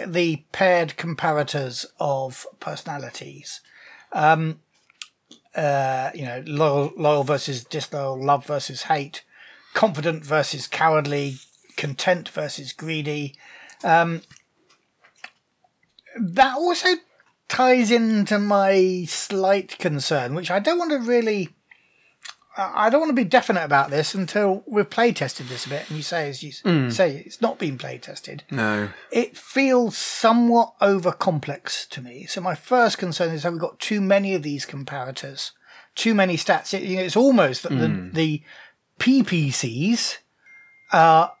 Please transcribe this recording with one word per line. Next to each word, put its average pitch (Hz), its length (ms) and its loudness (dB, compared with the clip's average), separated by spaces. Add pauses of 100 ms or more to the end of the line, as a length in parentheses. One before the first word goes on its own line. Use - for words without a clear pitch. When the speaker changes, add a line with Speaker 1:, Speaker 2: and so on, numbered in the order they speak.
Speaker 1:
the 170 460 0
paired 175 460 2
comparators 147 880 -4 (120)
of 135 480 -4 (140)
personalities. 143 1000 -12 (520)
Um, 160 480 2 (960)
uh, 135 580 0
you 143 120 -10
know, 123 200 -8
loyal, 147 500 0
loyal 147 280 2
versus 135 400 -2
disloyal, 139 580 -8
love 139 220 2
versus 139 380 -6
hate, 143 420 -4 (480)
confident 160 500 0
versus 143 440 -2
cowardly, 143 720 0 (420)
content 180 500 -2
versus 143 460 -8
greedy. 151 600 -6 (480)
Um, 170 380 2 (2000)
that 254 360 2
also 349 320 0 (600)
ties 254 420 4
into 220 480 2
my 196 680 2
slight 190 720 0
concern, 143 560 -2
which 175 160 -6
I 185 80 0
don't 311 200 0
want 339 140 -2
to 277 60 2
really, 226 520 0 (1080)
I, 202 300 0
I 226 40 4
don't 285 100 6
want 320 100 2
to 262 40 2
be 240 100 2
definite 190 400 2
about 139 260 4
this 147 240 -2
until 196 520 0
we've 208 220 0
play 233 240 2
tested 131 360 -6
this 123 180 -8
a - 20 -10
bit, 143 200 -8
and 156 80 -8
you 151 60 -8
say, 156 280 -6
as 131 120 -12
you 151 80 -14
s- - 140 -16
Speaker 2:
Mm. 147 260 2
Speaker 1:
say, 147 360 2
it's - 160 -12
not - 160 0
been 143 180 -4
play 127 220 -12
tested. - 520 -16
Speaker 2:
No. 107 380 -2 (240)
Speaker 1:
It 240 240 -2
feels 254 600 0
somewhat 233 840 4
over 196 320 2
complex - 760 -4
to - 120 -14
me. 123 260 -16
So - 140 -8
my 175 140 -4
first 240 420 2
concern 170 380 -2
is, 147 80 -6
have 175 100 -2
we 165 60 -6
got 156 200 -6
too 208 220 -2
many 196 340 2
of 170 80 -2
these 143 220 -6
comparators? 135 880 -10 (440)
Too 226 200 2
many 185 220 4
stats? - 360 0
It, 190 100 -4
you 185 140 -4
know, 185 60 -2
it's 180 140 -4
almost 214 480 4
that 160 80 -6
the, 120 160 2
Speaker 2:
Mm. 92 260 -4
Speaker 1:
the 156 280 0 (560)
P 262 240 4
P 160 280 0
Cs 143 680 -2 (760)
are 165 480 6